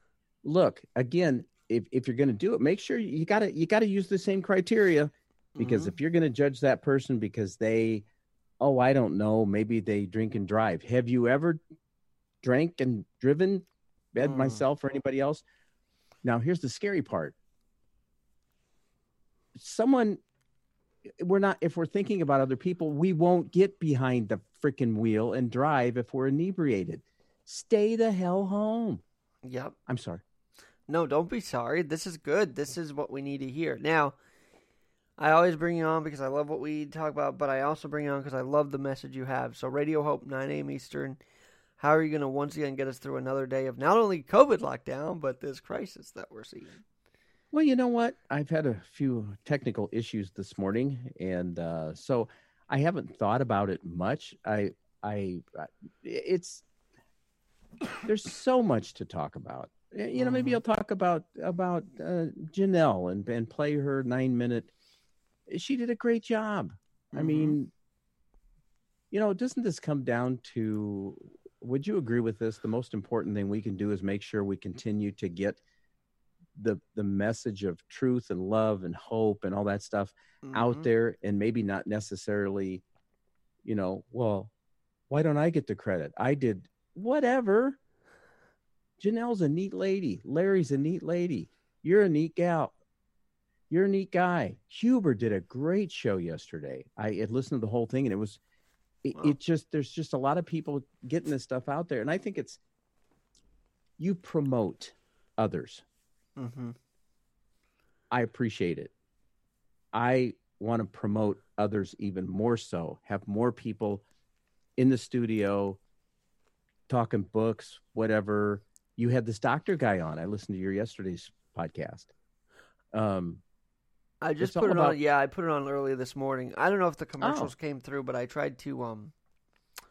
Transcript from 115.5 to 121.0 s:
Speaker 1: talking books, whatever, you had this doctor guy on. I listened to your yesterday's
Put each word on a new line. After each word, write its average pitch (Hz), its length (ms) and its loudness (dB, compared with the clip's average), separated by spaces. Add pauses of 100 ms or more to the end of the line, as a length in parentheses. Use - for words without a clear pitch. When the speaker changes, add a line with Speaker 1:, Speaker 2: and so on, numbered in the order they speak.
Speaker 1:
talking 117 340 2
books, 110 580 -2 (140)
whatever, 104 680 0 (340)
you 117 120 2
had 123 180 2
this 113 120 -6
doctor 156 380 0
guy 107 240 2
on. 80 180 -4
I 82 80 -6
listened 101 300 -6
to 92 40 -6
your 95 120 -2
yesterday's 98 580 -6 (260)